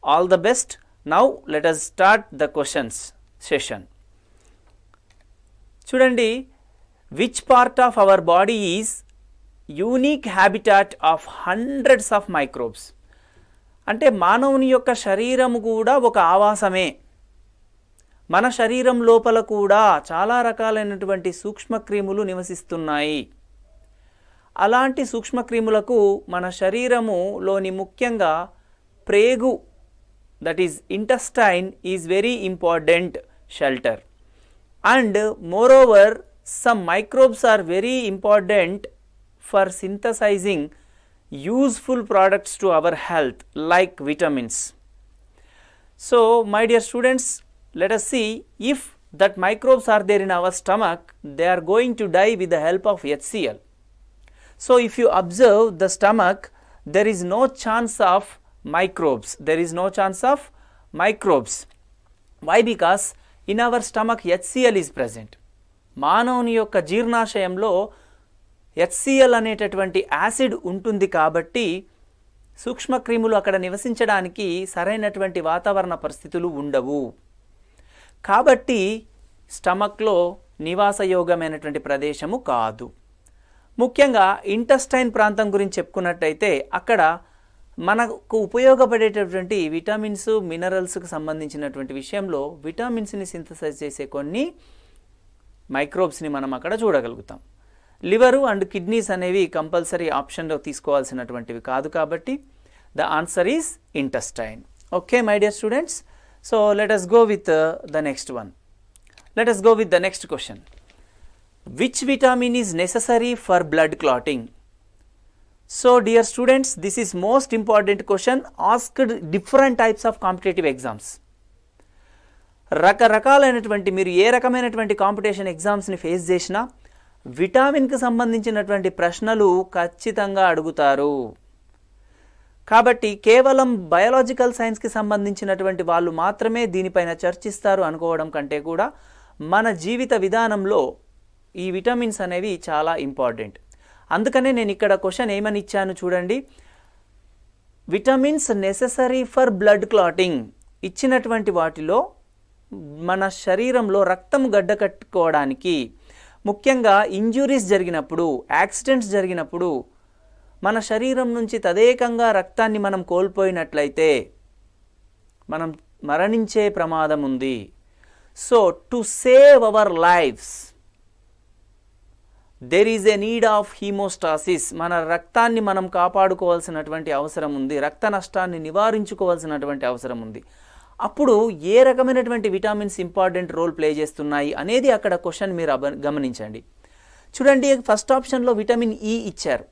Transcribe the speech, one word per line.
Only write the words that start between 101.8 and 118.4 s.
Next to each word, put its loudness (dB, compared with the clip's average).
కాబట్టి -6
the -2
answer -2
is -6
intestine. -8
Okay, 0
my 2
dear 0
students. -4
So 0
let 0
us -2
go 8
with, -6
uh, 4
the 0
next -8
one. -16
Let 2
us 0
go 8
with -2
the 4
next -8
question. -12
Which -2
vitamin 2
is -4
necessary 0
for 4
blood 2
clotting? -2
So 6
dear 6
students, 2
this -4
is -4
most 0
important 2
question 0